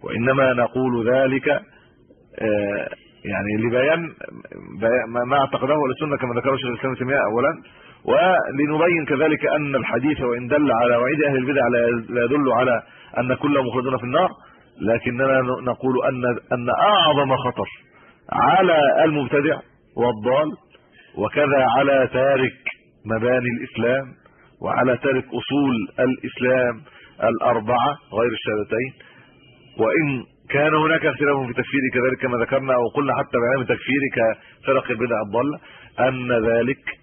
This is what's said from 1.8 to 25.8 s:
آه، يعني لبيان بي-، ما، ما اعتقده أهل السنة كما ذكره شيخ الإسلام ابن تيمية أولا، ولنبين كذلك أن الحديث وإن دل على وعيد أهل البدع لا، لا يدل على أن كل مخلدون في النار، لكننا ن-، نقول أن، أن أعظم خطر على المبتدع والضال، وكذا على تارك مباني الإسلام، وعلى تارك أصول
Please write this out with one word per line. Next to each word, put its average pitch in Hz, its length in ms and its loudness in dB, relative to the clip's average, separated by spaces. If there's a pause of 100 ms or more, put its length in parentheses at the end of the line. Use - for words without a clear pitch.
آه، 104 500 -2 (360)
يعني 104 420 -2
لبيان 147 400 0 (760)
بي-، 113 320 0
ما، 120 140 -2
ما 139 120 2
اعتقده 131 340 0
أهل 143 220 0
السنة 147 220 -4
كما 123 180 -4
ذكره 131 200 0
شيخ 131 100 -6
الإسلام 123 260 -6
ابن 123 80 -8
تيمية 131 200 -2 (140)
أولا، 135 200 0 (520)
ولنبين 156 1000 2
كذلك 151 400 0
أن 147 300 -2
الحديث 127 460 -2
وإن 123 260 -4
دل 147 240 2
على 120 240 2
وعيد 135 280 0
أهل 143 120 0
البدع 131 320 0
لا، 120 200 2 (260)
لا 120 100 0
يدل 135 280 0
على 120 300 2 (360)
أن 123 160 0
كل 143 320 0
مخلدون 127 320 -4
في 110 60 -6
النار، 147 260 0 (520)
لكننا 123 600 0
ن-، 127 240 -4
نقول 127 400 -2
أن، 127 200 -2 (280)
أن 123 160 -4
أعظم 151 680 2
خطر 123 320 -4 (640)
على 156 720 4
المبتدع 147 560 0 (380)
والضال، 120 500 0 (680)
وكذا 135 480 2 (120)
على 135 360 4
تارك 131 400 2 (520)
مباني 120 420 0 (120)
الإسلام، 120 460 -2 (560)
وعلى 123 360 0
تارك 131 280 -2
أصول 131 500 -2 (240)